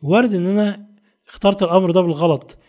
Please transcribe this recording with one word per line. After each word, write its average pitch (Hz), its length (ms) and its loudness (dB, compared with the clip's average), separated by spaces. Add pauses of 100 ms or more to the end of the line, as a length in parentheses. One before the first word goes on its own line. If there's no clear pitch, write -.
وارد 208 320 0
ان 175 120 -2
انا 202 400 -2 (420)
اخترت 196 340 -2
الامر 180 280 2
ده 185 100 2
بالغلط، 160 580 -2 (100)